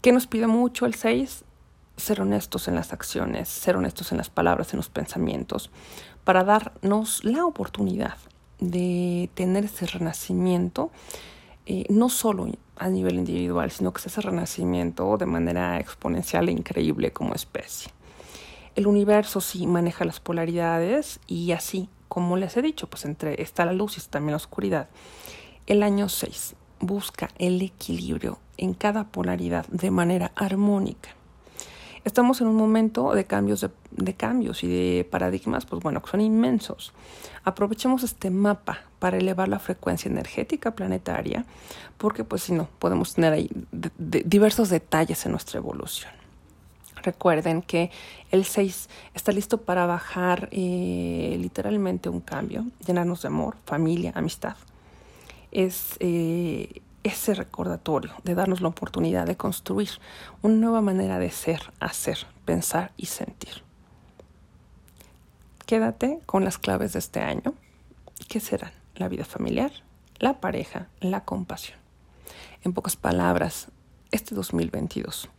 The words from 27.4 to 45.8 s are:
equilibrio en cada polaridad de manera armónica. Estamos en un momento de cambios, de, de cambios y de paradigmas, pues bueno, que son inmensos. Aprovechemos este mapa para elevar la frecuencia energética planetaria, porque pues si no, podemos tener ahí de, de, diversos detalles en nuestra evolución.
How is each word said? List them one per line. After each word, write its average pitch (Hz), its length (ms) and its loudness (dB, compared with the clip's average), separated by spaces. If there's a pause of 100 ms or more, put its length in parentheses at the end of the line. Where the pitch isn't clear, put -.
equilibrio - 800 -4 (160)
en - 180 -2
cada 208 300 0
polaridad 175 640 -2
de 180 240 -2
manera 175 420 2
armónica. 196 760 0 (920)
Estamos 247 360 4
en 226 80 4
un 220 80 6
momento 220 580 4
de 190 120 2
cambios, 202 340 2
de, - 100 -2 (220)
de 185 220 -2
cambios 226 500 -2
y - 40 0
de 90 400 2
paradigmas, 95 580 -2
pues - 180 -6
bueno, - 180 -2
que - 80 -14
son 196 100 2
inmensos. 220 720 2 (520)
Aprovechemos 220 580 0
este 196 280 -4
mapa 202 500 0 (180)
para 185 200 2
elevar 185 300 2
la 202 120 0
frecuencia 180 500 -2
energética - 640 -2
planetaria, 185 720 -2 (520)
porque 214 280 0
pues 208 180 -4
si 180 120 0
no, 160 140 0 (120)
podemos 180 340 2
tener 165 200 6
ahí - 160 0 (200)
de, 165 280 -6
de, - 260 0
diversos 208 440 6
detalles 165 580 2
en - 60 0
nuestra - 260 -6
evolución. - 520 -8 (920)